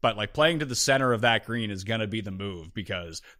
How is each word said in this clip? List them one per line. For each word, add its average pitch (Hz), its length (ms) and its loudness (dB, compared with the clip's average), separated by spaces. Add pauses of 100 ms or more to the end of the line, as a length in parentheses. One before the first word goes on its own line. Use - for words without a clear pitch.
but, 113 140 2
like, 104 180 -4
playing 156 240 4
to 151 80 -2
the 123 80 -4
center 135 380 4
of 110 100 0
that 117 240 4
green 113 240 -4
is 95 140 -6
gonna 110 220 -2
be 110 140 -4
the 98 100 -8
move 92 440 -10
because 87 480 -8 (180)